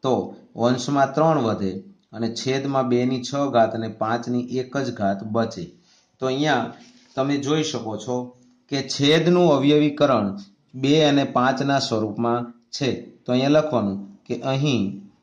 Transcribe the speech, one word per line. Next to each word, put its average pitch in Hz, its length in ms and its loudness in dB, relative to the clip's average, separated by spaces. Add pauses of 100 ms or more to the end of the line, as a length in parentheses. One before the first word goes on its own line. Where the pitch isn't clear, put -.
તો 131 100 2 (420)
અંશમાં 131 580 0
ત્રણ 156 260 4
વધે 104 320 -2 (400)
અને 113 240 -4
છેદમાં 135 540 -2
બે 123 160 2
ની 127 180 -2
છ - 80 -10 (200)
ઘાત 113 240 4
અને 110 140 -6
પાંચ 113 380 -4
ની 123 180 -2 (120)
એક 127 200 -6
જ 127 140 -4
ઘાત 101 320 -2
બચે. 110 420 -4 (560)
તો - 40 -6
અહીંયા 131 460 0 (440)
તમે 139 220 0
જોઈ 147 260 0
શકો 113 340 -6
છો 123 180 -6 (560)
કે 139 80 -2 (100)
છેદનું 165 600 4
અવયવીકરણ 143 760 4 (480)
બે 135 180 2 (120)
અને 143 200 4
પાંચના 135 540 0
સ્વરૂપમાં 117 640 -2 (300)
છે. 135 180 -4 (280)
તો - 140 -8
અહીંયા 131 180 2
લખવાનું 123 480 2 (260)
કે 120 180 -6
અહીં 135 420 0 (400)